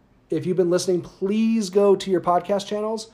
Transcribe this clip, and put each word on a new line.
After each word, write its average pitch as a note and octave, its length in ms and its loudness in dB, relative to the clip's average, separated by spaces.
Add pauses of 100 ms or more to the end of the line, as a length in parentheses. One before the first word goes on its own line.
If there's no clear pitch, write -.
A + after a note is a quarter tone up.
(300)
if D#3 160 -4
you've F3+ 120 -2
been F3+ 120 2
listening, F3+ 320 0
please G#3+ 680 -2
go G3+ 240 4
to G3 160 -4
your F3 100 2
podcast F3+ 460 0
channels G#3+ 460 -6